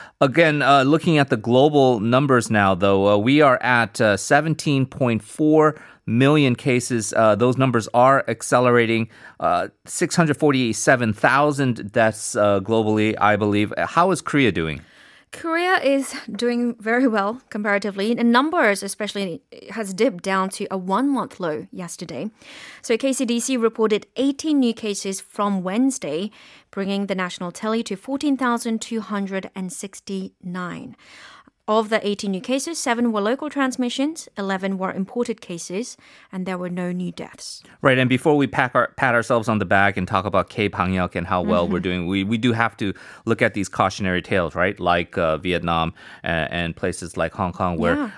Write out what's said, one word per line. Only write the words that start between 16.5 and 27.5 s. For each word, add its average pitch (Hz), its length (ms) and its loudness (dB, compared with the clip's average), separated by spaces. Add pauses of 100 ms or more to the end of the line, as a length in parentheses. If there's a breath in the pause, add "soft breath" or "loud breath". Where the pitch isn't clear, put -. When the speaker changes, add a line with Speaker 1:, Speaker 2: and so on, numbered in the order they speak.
Speaker 2:
very 233 300 0
well 214 420 -2
comparatively. 202 640 -2
The 233 100 0
numbers 240 600 2
especially 196 580 -8 (280)
has 202 220 -8
dipped 196 300 0
down 190 280 0
to - 200 -8
a 196 80 -4
one-month 208 640 -2
low 165 320 -4
yesterday. 175 580 -10 (520 loud breath)
So 233 140 0
K 269 160 0
C 262 120 -2
D 233 160 0
C 262 160 -2
reported 220 580 0
eighteen 277 460 0
new 233 120 2
cases 196 480 -6
from 202 440 -4
Wednesday, 196 640 -2 (400 loud breath)
bringing 196 360 -4
the 190 100 -4
national 180 340 -6